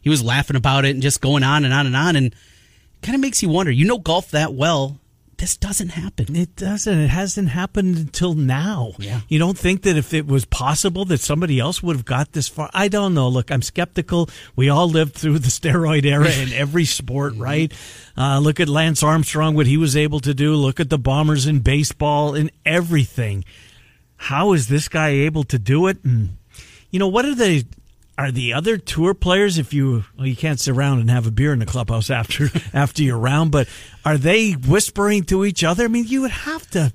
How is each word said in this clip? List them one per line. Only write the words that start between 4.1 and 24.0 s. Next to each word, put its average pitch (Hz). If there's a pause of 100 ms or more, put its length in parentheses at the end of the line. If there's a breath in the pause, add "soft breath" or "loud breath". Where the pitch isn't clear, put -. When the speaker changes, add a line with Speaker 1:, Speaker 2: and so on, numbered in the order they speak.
Speaker 1:
that 151
well, 139 (380)
this -
doesn't 196
happen. 160
Speaker 2:
It 170
doesn't. 202
It 151
hasn't 185
happened 180
until 160
now. 139
Speaker 1:
Yeah. 104
Speaker 2:
You 151
don't 175
think 185
that 180
if 143
it 156
was 135
possible 170
that 170
somebody 147
else 156
would 170
have 120
got 131
this 151
far? 151
I 196
don't 196
know. 135
Look, 127
I'm 131
skeptical. 175 (260 loud breath)
We 131
all 165
lived 156
through 156
the 127
steroid 156
era 147
in 131
Speaker 1:
<laughs> -
Speaker 2:
every 143
sport, 135
Speaker 1:
Mm-hmm. 110
Speaker 2:
right? 147 (440 loud breath)
Uh, 139
look 151
at 151
Lance 156
Armstrong, 156
what 147
he 139
was 151
able 151
to 139
do. 151
Look 139
at 147
the 156
Bombers 139
in 151
baseball 147
and 151 (160)
everything. 139 (720 loud breath)